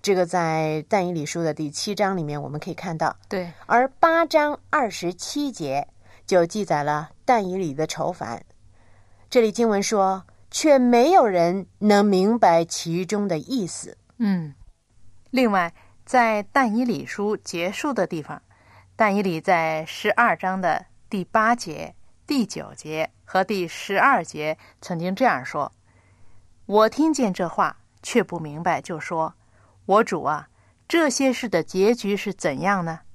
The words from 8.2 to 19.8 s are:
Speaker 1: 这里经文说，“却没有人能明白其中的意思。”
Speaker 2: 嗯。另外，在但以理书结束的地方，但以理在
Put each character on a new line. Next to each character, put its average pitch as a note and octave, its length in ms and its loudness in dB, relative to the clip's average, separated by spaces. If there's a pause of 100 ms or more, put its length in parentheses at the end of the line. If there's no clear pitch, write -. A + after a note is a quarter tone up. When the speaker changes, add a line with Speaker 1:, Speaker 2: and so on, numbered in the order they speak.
Speaker 1:
这 B3+ 120 4
里 A3 100 4
经 A#3 180 0
文 G3+ 140 2
说 F#3+ 420 0 (280)
，“却 D4 260 4
没 B3 320 6
有 F4 160 8
人 F3+ 400 2 (120)
能 G#3 260 6
明 G#3 340 4
白 E3+ 260 6
其 E3+ 400 -4
中 G3+ 220 -4
的 E3+ 120 -2
意 A3 280 -4
思。” - 320 -14 (200)
Speaker 2:
嗯。 F3+ 360 -2 (760)
另 B3 200 2
外， F3+ 240 0 (300)
在 A3 480 2
但 A#3 240 2
以 B3 80 0
理 G3 200 -2
书 G#3 320 -4
结 F3 360 -6
束 D4 200 -4
的 G3+ 140 0
地 D#3+ 160 -6
方， D#3 180 -14 (540)
但 G#3 200 2
以 G#3 60 2
理 F3 200 -2
在 D#3+ 440 0